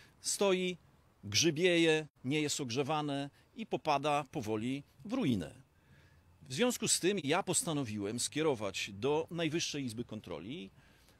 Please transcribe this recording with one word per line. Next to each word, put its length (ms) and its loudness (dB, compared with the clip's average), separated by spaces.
stoi, 560 2
grzybieje, 840 4
nie 160 2
jest 200 -2
ogrzewane 680 -2
i 100 -8
popada 680 0
powoli 520 -4
w 80 -8
ruinę. 380 0
W 40 -12
związku 340 0
z 120 2
tym 240 2
ja 200 2
postanowiłem 760 -2
skierować 760 -2
do 380 0
Najwyższej 520 -2
Izby 200 -6
Kontroli 640 -10